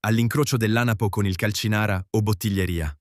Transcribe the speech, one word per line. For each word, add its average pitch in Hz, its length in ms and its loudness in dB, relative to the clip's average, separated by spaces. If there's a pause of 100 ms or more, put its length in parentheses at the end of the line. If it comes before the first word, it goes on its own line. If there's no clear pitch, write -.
all'incrocio 117 560 2
dell'Anapo 110 520 2
con 101 180 -2
il 92 100 0
Calcinara 107 760 -2
o 113 120 2
Bottiglieria. 92 800 -2